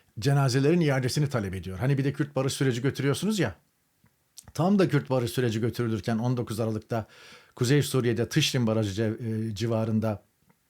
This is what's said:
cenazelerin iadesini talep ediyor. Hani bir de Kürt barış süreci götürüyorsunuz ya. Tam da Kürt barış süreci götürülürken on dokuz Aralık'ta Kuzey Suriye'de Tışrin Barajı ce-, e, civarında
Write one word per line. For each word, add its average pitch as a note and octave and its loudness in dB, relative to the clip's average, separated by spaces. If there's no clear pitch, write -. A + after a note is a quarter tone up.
cenazelerin C#3 4
iadesini C#3 0
talep G2+ -2
ediyor. F#2 -8
Hani C3 2
bir C3+ 0
de C#3 0
Kürt D3 -4
barış C3 0
süreci B2+ 0
götürüyorsunuz C#3 0
ya. A2 -2
Tam F#3+ 2
da F3 4
Kürt C#3+ 0
barış B2 0
süreci A2+ 0
götürülürken A2+ -2
on B2 -2
dokuz A#2 -4
Aralık'ta A2 -4
Kuzey C#3 4
Suriye'de A#2 0
Tışrin C3+ 0
Barajı G#2+ 0
ce-, A2+ -4
e, G#2+ -8
civarında A2 -2